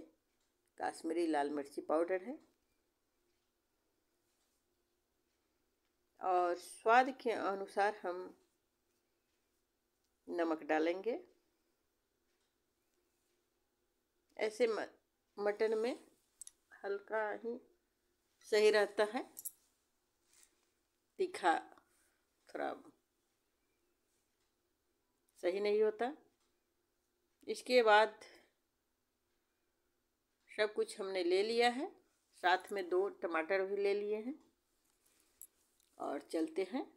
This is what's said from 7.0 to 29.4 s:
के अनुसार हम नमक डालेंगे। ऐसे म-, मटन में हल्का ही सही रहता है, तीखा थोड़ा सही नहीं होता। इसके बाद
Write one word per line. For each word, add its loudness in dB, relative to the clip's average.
के -2
अनुसार -2
हम -6
नमक -2
डालेंगे। 0
ऐसे 0
म-, -4
मटन 0
में -2
हल्का -6
ही -8
सही 6
रहता 2
है, -6
तीखा 0
थोड़ा -6
सही -2
नहीं 2
होता। -2
इसके 2
बाद 6